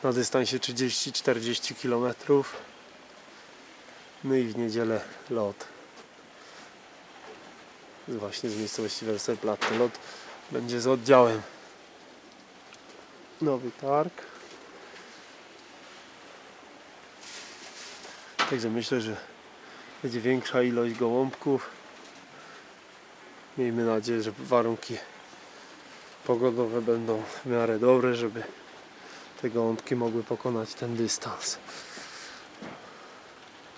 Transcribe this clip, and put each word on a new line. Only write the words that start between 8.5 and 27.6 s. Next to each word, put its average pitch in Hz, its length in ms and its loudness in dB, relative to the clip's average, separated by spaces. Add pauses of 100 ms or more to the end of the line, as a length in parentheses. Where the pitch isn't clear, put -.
z 104 60 -4
miejscowości 107 480 -4
Westerplatte. 110 760 0
Lot 120 140 4 (580)
będzie 120 300 -2
z 117 60 2
oddziałem. 120 560 8 (2000)
Nowy 131 300 2
Targ. 143 520 0 (4000)
Także 117 200 2
myślę, 117 300 2
że 110 160 -2 (840)
będzie 120 180 -2
większa 127 420 4
ilość 120 320 4
gołąbków. 123 760 2 (1900)
Miejmy 117 260 4
nadzieję, 113 380 2
że 107 160 -2
warunki 117 580 2 (1300)
pogodowe 120 580 2
będą 113 400 2
w - 240 -10
miarę 117 320 2